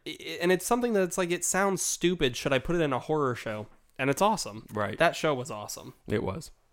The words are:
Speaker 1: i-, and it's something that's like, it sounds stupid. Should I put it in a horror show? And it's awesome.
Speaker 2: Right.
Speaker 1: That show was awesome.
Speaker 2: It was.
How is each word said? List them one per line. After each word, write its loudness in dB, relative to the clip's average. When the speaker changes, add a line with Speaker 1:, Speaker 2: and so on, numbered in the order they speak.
Speaker 1:
i-, -10
and 4
it's 2
something 2
that's 2
like, 0
it 0
sounds 2
stupid. 0
Should -2
I 4
put 0
it 2
in 0
a 0
horror 0
show? -6
And 2
it's 0
awesome. 0
Speaker 2:
Right. -2
Speaker 1:
That 4
show 0
was -6
awesome. -10
Speaker 2:
It 0
was. -6